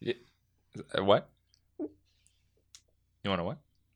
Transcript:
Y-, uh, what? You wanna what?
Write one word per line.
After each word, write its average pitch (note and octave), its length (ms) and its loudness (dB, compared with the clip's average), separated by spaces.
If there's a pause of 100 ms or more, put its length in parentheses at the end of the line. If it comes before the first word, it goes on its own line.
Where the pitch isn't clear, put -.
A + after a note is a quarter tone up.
Y-, A#2 120 -2 (840)
uh, - 80 2
what? G2+ 260 4 (1900)
You G#2 60 -2
wanna F#2 140 0
what? A2 140 -4 (380)